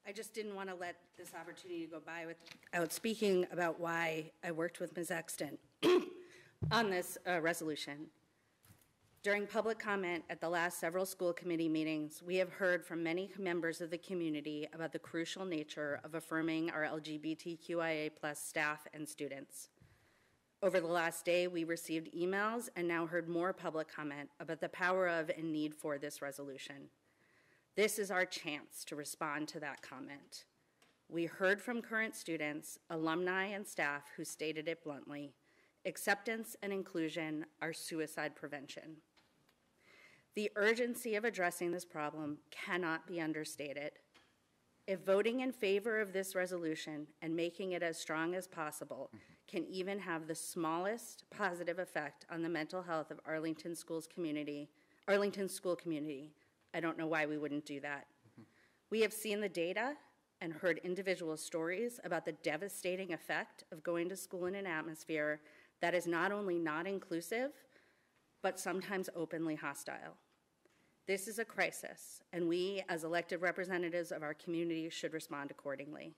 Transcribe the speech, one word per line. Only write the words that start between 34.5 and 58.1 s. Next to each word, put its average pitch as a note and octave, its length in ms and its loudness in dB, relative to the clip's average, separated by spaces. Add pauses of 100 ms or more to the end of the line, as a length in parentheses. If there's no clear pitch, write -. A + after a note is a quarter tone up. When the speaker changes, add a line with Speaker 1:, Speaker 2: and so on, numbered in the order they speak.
Speaker 1:
it E3 160 -4
bluntly, C#3+ 500 -8 (520)
"Acceptance G#3+ 800 0
and G3+ 80 0
inclusion D#3+ 720 -2 (160)
are D#3+ 120 -2
suicide D3+ 600 -4
prevention." C#3+ 640 -10 (1400)
The G#3 220 0
urgency A3+ 600 4
of G#3 100 2
addressing F3 460 2
this F3+ 140 -2
problem D3+ 520 -4 (140)
cannot F3 560 0
be F3 120 -4
understated. D3+ 760 -4 (920)
If F#3+ 140 0
voting G#3 400 6
in B3+ 120 2
favor G#3 480 4
of G3 140 0
this F#3+ 220 0
resolution D#3+ 720 -2 (160)
and E3 120 0
making E3+ 360 0
it F3 100 0
as E3 180 0
strong E3 360 0
as F3+ 120 -4
possible D3 600 -6
Speaker 2:
Mm-hmm. A2 80 -18 (300)
Speaker 1:
can F3+ 180 -2
even F#3 340 -2
have E3 280 -2
the D#3+ 80 -2
smallest F3+ 960 -2
positive F3 480 0
effect D3+ 500 -4
on E3 140 -2
the E3 60 2
mental E3 340 0
health E3 260 0
of D#3+ 160 -8
Arlington D#3+ 500 -2
schools D#3+ 300 -4
community, D3 640 -2 (380)
Arlington G3 420 4
school F3+ 260 0
community, D3+ 580 -4 (400)
I E3 80 0
don't E3 180 0
know D#3+ 80 0
why D#3 180 4
we D3+ 140 0
wouldn't D3 260 -2
do C#3+ 140 -6
that. C#3+ 260 -6 (280)